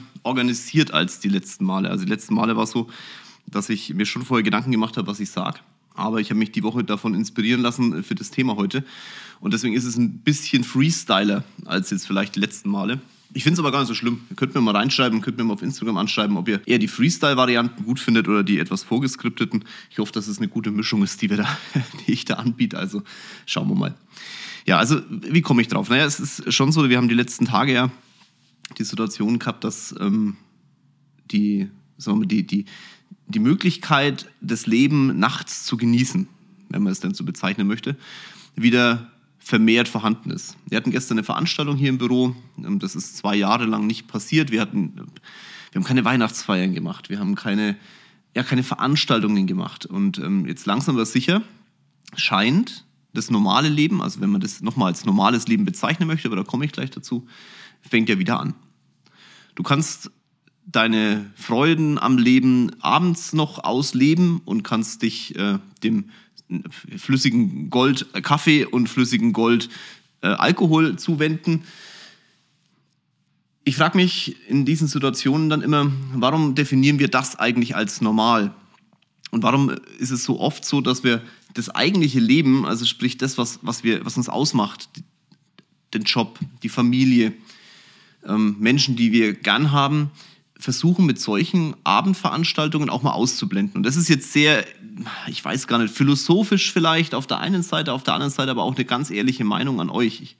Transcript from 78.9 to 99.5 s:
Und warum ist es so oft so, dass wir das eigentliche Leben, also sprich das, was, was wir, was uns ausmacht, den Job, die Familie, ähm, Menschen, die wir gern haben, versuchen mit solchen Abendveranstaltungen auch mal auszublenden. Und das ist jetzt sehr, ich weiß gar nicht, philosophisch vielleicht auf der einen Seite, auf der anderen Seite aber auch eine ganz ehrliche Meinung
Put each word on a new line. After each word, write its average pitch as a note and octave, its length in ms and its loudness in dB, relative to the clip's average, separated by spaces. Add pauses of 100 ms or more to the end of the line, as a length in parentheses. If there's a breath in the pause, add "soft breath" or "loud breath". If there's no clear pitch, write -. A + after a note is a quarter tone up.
Und A2+ 140 -2
warum C3+ 260 4 (300)
ist B2+ 100 -4
es B2 140 -4
so - 160 -2
oft C#3+ 260 -2
so, C#3+ 160 0
dass B2+ 220 -2
wir A#2 180 2 (320 loud breath)
das A#2 160 -6
eigentliche D3 500 2
Leben, C3 460 4
also A2+ 180 -4
sprich - 360 -2
das, C3 180 -4
was, A#2+ 240 -4
was - 220 -8
wir, A2+ 200 0
was A2 140 -6
uns A#2+ 100 -2
ausmacht, A#2 640 -2 (1040)
den A2 80 -2
Job, - 380 0 (240)
die A#2 60 -4
Familie, A#2+ 640 4 (920 loud breath)
ähm, G#2 340 0
Menschen, C3 360 2
die A#2 160 2
wir A2 220 4
gern B2+ 380 0
haben, C#3+ 380 2 (520 loud breath)
versuchen F3 440 2
mit C3+ 160 0
solchen D#3 520 0 (120)
Abendveranstaltungen D#3 1040 0
auch A#2 120 -4
mal C3+ 100 0
auszublenden. G2+ 640 -2
Und G2 60 0
das C3 120 0
ist E3+ 140 2
jetzt C#3 240 0
sehr, D3 320 4 (640 loud breath)
ich - 180 -10
weiß B2+ 220 -6
gar A#2+ 120 2
nicht, G#2+ 160 -2
philosophisch E3+ 800 2
vielleicht E3 420 2
auf C3 120 -6
der - 120 -2
einen F3+ 240 0
Seite, D#3+ 300 -4
auf C3 100 -6
der - 120 0
anderen C#3 180 -2
Seite C3+ 180 -2
aber A2+ 120 0
auch C3 120 -2
eine B2+ 80 0
ganz B2+ 260 -2
ehrliche A2+ 360 0
Meinung A#2 340 0